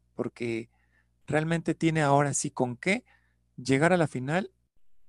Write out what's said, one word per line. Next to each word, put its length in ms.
Porque 560
realmente 480
tiene 300
ahora 300
sí 180
con 240
qué 300
llegar 380
a 40
la 100
final 440